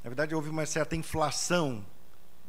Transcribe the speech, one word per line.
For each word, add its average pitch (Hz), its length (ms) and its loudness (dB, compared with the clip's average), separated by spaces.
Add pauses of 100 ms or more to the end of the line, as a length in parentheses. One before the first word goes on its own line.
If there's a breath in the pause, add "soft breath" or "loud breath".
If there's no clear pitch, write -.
Na 120 80 -4
verdade, 147 240 0
houve 156 160 0
uma 156 160 0
certa 156 300 2
inflação 156 880 2 (640)